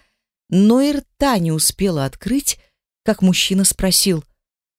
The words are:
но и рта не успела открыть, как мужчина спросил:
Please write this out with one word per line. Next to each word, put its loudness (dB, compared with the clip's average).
но 4
и 0
рта -2
не -2
успела -2
открыть, -6
как -2
мужчина 0
спросил: -2